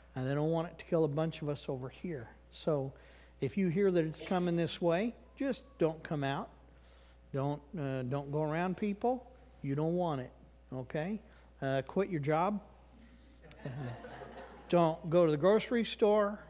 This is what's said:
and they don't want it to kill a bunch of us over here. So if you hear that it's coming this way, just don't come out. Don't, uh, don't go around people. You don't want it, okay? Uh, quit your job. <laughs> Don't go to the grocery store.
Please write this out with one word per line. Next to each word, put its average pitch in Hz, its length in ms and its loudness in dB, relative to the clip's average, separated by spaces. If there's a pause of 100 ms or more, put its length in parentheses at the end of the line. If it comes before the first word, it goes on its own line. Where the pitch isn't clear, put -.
(140)
and 131 140 -4
they 139 60 0
don't 151 160 0
want 165 180 0
it - 100 -18
to - 60 -14
kill 160 200 2
a 151 40 4
bunch 160 340 -2
of 147 60 -4
us - 200 -6
over 131 200 -6
here. 143 400 -10 (220)
So 139 420 -2 (480)
if 135 160 0
you 190 120 4
hear 190 220 4
that 170 140 4
it's 160 160 -6
coming 180 360 2
this 165 240 0
way, 180 340 2 (240)
just 269 260 -2 (140)
don't 160 240 2
come 147 200 -2
out. 139 260 -2 (840)
Don't, 143 280 -2 (180)
uh, 135 240 -4
don't 139 280 -4
go 151 120 0
around 165 340 -2
people. 233 500 -2 (360)
You 139 120 -2
don't 160 200 0
want 165 260 0
it, 127 100 -10 (420)
okay? 156 480 -6 (400)
Uh, 135 260 0
quit 196 240 -2
your 160 100 -2
job. 165 400 0 (1040)
<laughs> 139 60 -8 (1000)
Don't 170 400 4
go 175 140 6
to 160 60 6
the 151 60 4
grocery 208 480 4
store. 208 540 2 (120)